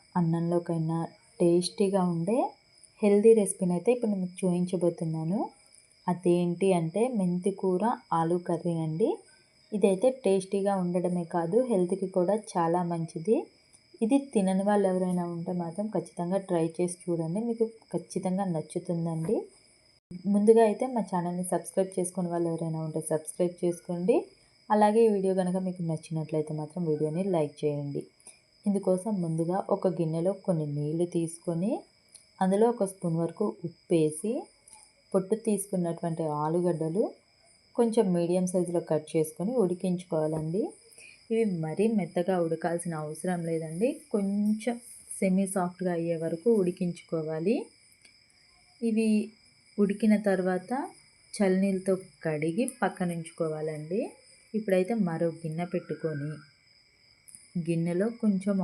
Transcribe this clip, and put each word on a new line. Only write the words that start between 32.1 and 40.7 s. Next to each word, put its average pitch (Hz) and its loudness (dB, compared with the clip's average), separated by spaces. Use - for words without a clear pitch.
అందులో 196 4
ఒక 220 -2
స్పూన్ 170 -4
వరకు 170 -2
ఉప్పు - -14
వేసి 156 0
పొట్టు 196 0
తీసుకున్నటువంటి 170 -2
ఆలుగడ్డలు 165 0
కొంచెం 226 2
మీడియం 175 2
సైజులో 175 0
కట్ 151 0
చేసుకొని 170 -2
ఉడికించుకోవాలండి. 170 -2